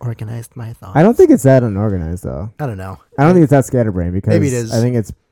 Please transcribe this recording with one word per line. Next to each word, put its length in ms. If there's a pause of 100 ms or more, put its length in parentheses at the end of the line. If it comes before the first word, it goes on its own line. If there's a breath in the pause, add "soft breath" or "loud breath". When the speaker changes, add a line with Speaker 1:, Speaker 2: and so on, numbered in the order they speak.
Speaker 1:
organized 560
my 160
thoughts. 240
Speaker 2:
I 60
don't 120
think 160
it's 120
that 200
unorganized, 600
though. 340
Speaker 1:
I 80
don't 120
know. 200 (200)
Speaker 2:
I 60
don't 80
Speaker 1:
I 20
Speaker 2:
think 80
it's 80
that 160
scatterbrained 480
because 160
Speaker 1:
Maybe 160
it 80
is. 180
Speaker 2:
I 80
think 160
it's, 160 (200)